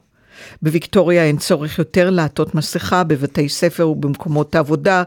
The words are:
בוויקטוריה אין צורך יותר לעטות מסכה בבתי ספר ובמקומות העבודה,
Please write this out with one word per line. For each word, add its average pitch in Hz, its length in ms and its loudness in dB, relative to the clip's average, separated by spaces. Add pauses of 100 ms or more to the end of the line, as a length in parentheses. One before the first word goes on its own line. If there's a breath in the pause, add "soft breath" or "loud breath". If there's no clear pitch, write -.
(600 loud breath)
בוויקטוריה 170 640 2
אין 147 140 2
צורך 151 420 -2
יותר 180 300 2
לעטות 160 460 0
מסכה 175 480 0
בבתי 143 460 -2
ספר 170 400 0
ובמקומות 147 680 -2
העבודה, 160 520 2